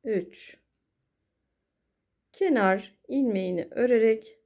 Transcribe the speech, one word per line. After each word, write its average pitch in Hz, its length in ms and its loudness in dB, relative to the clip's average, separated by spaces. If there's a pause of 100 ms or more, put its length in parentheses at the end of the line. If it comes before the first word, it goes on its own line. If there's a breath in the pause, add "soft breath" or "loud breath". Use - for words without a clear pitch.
üç. - 520 -8 (1800)
Kenar 208 680 0 (100)
ilmeğini 196 600 -2
örerek 220 760 0